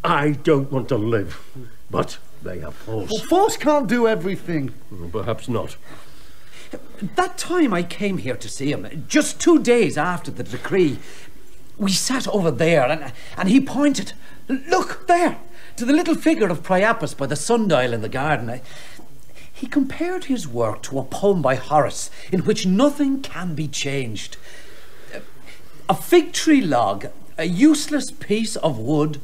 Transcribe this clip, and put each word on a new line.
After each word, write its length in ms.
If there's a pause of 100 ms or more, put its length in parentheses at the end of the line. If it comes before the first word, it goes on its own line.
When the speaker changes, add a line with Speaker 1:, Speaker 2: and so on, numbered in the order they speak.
Speaker 1:
I 260
don't 400
want 200
to 60
live. 440 (500)
But 280 (240)
they 180
have 160
force. 340
Speaker 2:
Well, 140
force 320
can't 320
do 180
everything. 680 (200)
Speaker 1:
Mm, 180
perhaps 380
not. 280 (1400)
Speaker 3:
That 220
time 360
I 80
came 360
here 180
to 120
see 220
him, 380
just 320
two 180
days 400
after 320
the 140
decree, 540 (800)
we 140
sat 380
over 240
there 360
and, 240 (240)
and 120
he 120
pointed, 520 (360)
"Look 600
there, 300 (380)
to 80
the 80
little 220
figure 360
of 120
Priapus 540
by 100
the 80
sundial 580
in 100
the 60
garden." 420
I, 120 (880)
he 140
compared 580
his 240
work 360
to 140
a 60
poem 380
by 140
Horace 540 (220)
in 140
which 180
nothing 560
can 340
be 140
changed. 680 (1500)
"A 60
fig 380
tree 300
log, 440 (300)
a 80
useless 680
piece 460
of 220
wood 460